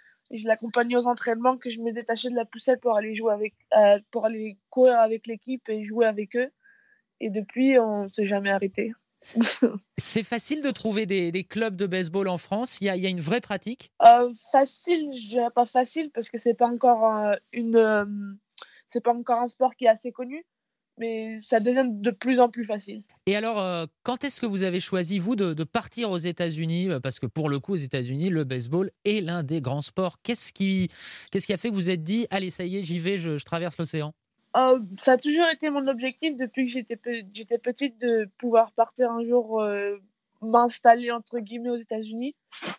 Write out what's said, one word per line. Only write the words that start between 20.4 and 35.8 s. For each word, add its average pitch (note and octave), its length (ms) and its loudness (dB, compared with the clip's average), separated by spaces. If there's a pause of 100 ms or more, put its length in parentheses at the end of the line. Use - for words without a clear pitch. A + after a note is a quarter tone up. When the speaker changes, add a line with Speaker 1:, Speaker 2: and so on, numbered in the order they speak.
Speaker 1:
Mais A3 400 -6
ça A3+ 220 2
devient B3 280 4
de G#3 220 -2
plus B3 300 2
en B3 100 6
plus A#3+ 140 -8
facile. G#3 380 -10 (220)
Speaker 2:
Et F#3+ 100 2
alors, A3 240 -2
euh, F3+ 280 -2 (160)
quand B3 200 -6
est-ce C#4 160 -6
que - 60 -6
vous G3 200 -2
avez F#3 160 0
choisi, F#3 380 -2
vous, G3 160 -2
de, F#3+ 200 -2
de D#3 100 -4
partir A3+ 460 -6
aux F#3 80 -2
États-Unis ? E3 720 -2 (120)
Parce C3 160 -6
que - 60 -8
pour D3+ 240 -2
le C#3+ 100 0
coup, D#3+ 140 -6
aux F#3+ 40 -2
États-Unis, C3+ 520 -4
le D#3+ 160 0
baseball C3 460 -4 (160)
est G#3 160 0
l'un E3+ 200 -4
des D3+ 200 -4
grands B2+ 180 -4
sports. F#3 420 -6
Qu'est-ce - 300 -6
qui, F#3+ 380 -2 (400)
qu'est-ce - 160 -2
qui G3+ 80 -2
a - 20 -4
fait A#3 120 -4
que A3+ 40 -4
vous G3 80 -2
vous F3 80 -2
êtes F3 160 -2
dit : « A3 260 -2
Allez, F#3+ 200 -4
ça F3+ 160 -8
y F#3 100 -6
est, G3+ 60 -4
j'y E3+ 160 -4
vais, F#3 180 -2
je, E3 220 -4
je C#3 80 -12
traverse E3+ 320 -6
l'océan ? » D#3 340 -4 (460)
Speaker 1:
Euh, C4 200 6 (200)
ça C4 140 4
a B3+ 40 6
toujours D4+ 320 2
été D#4 220 -2
mon C#4+ 160 -2